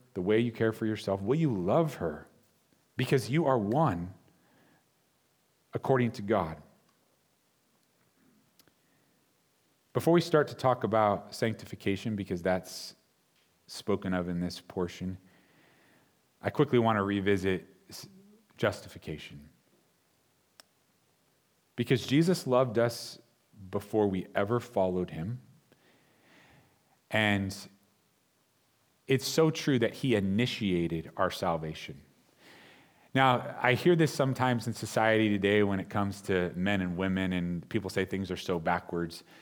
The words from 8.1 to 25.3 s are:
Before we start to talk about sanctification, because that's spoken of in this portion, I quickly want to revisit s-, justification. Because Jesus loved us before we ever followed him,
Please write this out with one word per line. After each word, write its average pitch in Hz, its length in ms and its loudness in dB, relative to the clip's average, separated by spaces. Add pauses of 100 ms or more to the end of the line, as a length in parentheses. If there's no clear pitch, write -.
Before 160 220 2
we 175 60 6
start 156 280 2
to - 60 -14
talk 127 300 0
about 107 500 2
sanctification, 107 800 -4
because 95 260 -6
that's 92 540 -4 (720)
spoken 95 480 -4
of 90 140 -2
in 87 120 -4
this 87 200 -6
portion, 92 580 -8 (1200)
I 101 100 -4
quickly 131 280 2
want 113 180 4
to 101 60 2
revisit 98 640 0 (240)
s-, - 160 -18 (500)
justification. 78 960 -6 (2250)
Because 117 300 0
Jesus 165 400 2
loved 123 320 2
us - 400 -2 (520)
before 104 380 0
we 92 260 -2
ever 107 260 0
followed 92 500 -2
him, 98 300 -8 (1700)